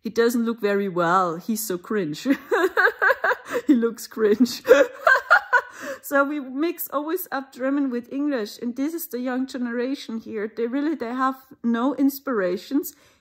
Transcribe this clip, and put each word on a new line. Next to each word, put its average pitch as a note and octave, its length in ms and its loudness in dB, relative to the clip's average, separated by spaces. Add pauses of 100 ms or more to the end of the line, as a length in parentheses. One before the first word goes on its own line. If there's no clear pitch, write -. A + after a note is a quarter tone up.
he A#3 100 -8
doesn't A#3 340 2
look A3+ 160 -2
very G3+ 280 0
well. F3 480 2
He's G#3+ 280 -4
so F3+ 140 -4
cringe. F3 500 -4
<laughs> F#4+ 1400 0
He D4 80 6
looks A#3 320 0
cringe. A3 600 2
<laughs> - 1400 4
So C#4 220 2
we D4 160 -4
mix C#4 500 -4
always D#4 400 -4
up C4+ 220 -8
German C4+ 360 0
with A#3+ 240 -6
English. C4+ 480 -4
And A#3 140 -4
this C#4 200 -4
is E4 120 -8
the A#3+ 140 -8
young B3+ 260 -2
generation B3 720 -6
here. G#3+ 360 -8
They A#3 120 -2
really, C#4+ 280 -2
they A#3+ 200 -8
have C4 220 -2 (260)
no A#3 320 0
inspirations. C4 1000 0 (260)